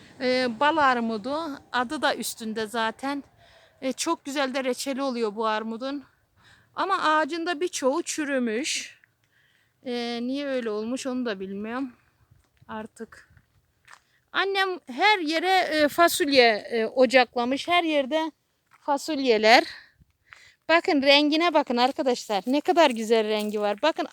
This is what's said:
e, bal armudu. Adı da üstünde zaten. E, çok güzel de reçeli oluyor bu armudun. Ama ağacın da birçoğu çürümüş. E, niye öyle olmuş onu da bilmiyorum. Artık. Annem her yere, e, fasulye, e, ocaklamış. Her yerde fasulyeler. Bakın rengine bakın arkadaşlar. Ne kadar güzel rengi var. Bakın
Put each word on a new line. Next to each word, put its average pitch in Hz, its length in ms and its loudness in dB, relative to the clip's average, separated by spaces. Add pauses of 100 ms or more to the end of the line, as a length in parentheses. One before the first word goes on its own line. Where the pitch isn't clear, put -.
(200)
e, 254 280 0 (120)
bal 302 160 4
armudu. 262 840 0 (120)
Adı 254 300 -4
da 285 140 0
üstünde 220 500 -8
zaten. 233 580 -6 (580)
E, 262 100 -4
çok - 320 -4
güzel 269 300 -4
de 269 100 -4
reçeli 262 380 -4
oluyor 233 340 -4
bu 226 100 -4
armudun. 226 580 -6 (720)
Ama 370 280 -4
ağacın 311 440 0
da 349 140 -4
birçoğu 320 420 -2
çürümüş. 262 960 -4 (880)
E, 240 360 -6
niye 269 240 -6
öyle 254 240 -4
olmuş 220 360 -6
onu 254 200 -4
da 202 140 -6
bilmiyorum. 220 520 -8 (760)
Artık. 220 600 -16 (1040)
Annem 392 360 0 (180)
her 381 320 2
yere, 330 340 0
e, 311 360 2
fasulye, 277 840 4
e, 220 160 -2
ocaklamış. 254 800 2
Her 349 160 2
yerde 302 480 0 (480)
fasulyeler. 269 840 4 (1040)
Bakın 330 340 4
rengine 302 520 4
bakın 269 220 2
arkadaşlar. 247 680 0
Ne 269 140 2
kadar 320 300 4
güzel 220 380 0
rengi 214 320 -2
var. 208 220 -2
Bakın 320 300 0